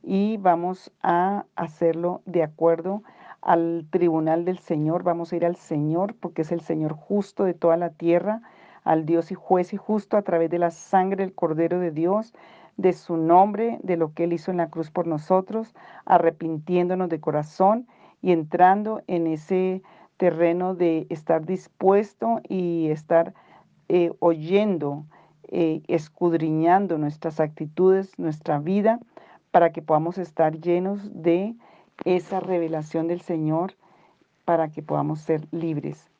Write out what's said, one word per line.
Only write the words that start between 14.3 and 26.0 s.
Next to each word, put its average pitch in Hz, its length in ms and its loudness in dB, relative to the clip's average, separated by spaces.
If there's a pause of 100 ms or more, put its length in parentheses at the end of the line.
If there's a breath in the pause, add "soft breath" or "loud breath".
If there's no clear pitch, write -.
hizo 170 180 -4
en 185 60 -2
la 165 120 -2
cruz 156 220 -8
por 170 160 -4
nosotros, 185 680 -2 (300 loud breath)
arrepintiéndonos 170 1040 0
de 160 120 -4
corazón 175 640 0 (340 soft breath)
y 180 120 2
entrando 180 760 2
en 170 220 -2
ese 185 540 -2 (340 soft breath)
terreno 175 580 2
de 165 360 0
estar 160 340 -2
dispuesto 202 1040 0
y 170 400 -2
estar, 160 460 0 (540 soft breath)
eh, 170 300 2
oyendo, 160 880 0 (440 soft breath)
eh, 156 380 -2
escudriñando 165 1120 0